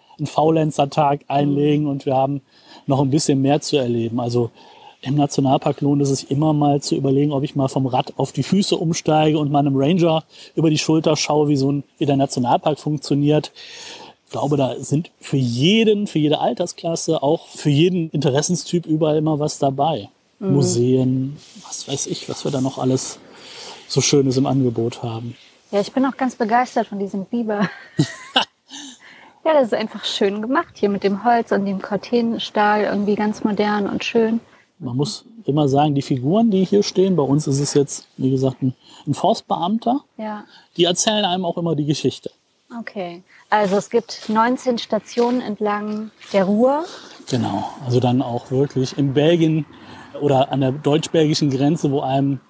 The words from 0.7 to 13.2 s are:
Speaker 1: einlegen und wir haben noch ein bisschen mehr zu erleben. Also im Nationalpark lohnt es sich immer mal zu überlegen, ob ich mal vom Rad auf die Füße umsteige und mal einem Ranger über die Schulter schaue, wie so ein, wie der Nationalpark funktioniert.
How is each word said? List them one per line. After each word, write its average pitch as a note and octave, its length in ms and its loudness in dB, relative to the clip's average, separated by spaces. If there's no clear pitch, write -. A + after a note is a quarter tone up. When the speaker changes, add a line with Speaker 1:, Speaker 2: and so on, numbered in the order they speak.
Speaker 1:
einlegen D3 580 2
und C#3 180 -6
wir C3+ 100 0
haben C3+ 260 0
noch C3+ 140 2
ein C#3 100 2
bisschen C#3 320 2
mehr C#3+ 200 2
zu - 160 -2
erleben. A#2+ 420 0
Also A#2+ 320 0
im C3+ 140 -2
Nationalpark C#3+ 640 0
lohnt C#3+ 220 2
es C#3 80 0
sich C3+ 200 -2
immer D3+ 220 2
mal D3 300 2
zu - 140 -2
überlegen, C#3 360 2
ob C3+ 120 -2
ich - 120 -6
mal C3+ 140 0
vom C3+ 160 -2
Rad B2+ 320 -2
auf C#3 160 -2
die C#3 100 -2
Füße - 320 0
umsteige D#3 640 0
und D3 100 0
mal C#3+ 100 2
einem C#3+ 180 2
Ranger D#3+ 460 2
über D#3+ 140 2
die D3+ 80 2
Schulter D#3 380 2
schaue, D3+ 320 2
wie D3 80 4
so C3+ 160 2
ein, C#3+ 120 -2
wie E3 80 0
der C#3 120 2
Nationalpark C#3 600 0
funktioniert. D3+ 760 0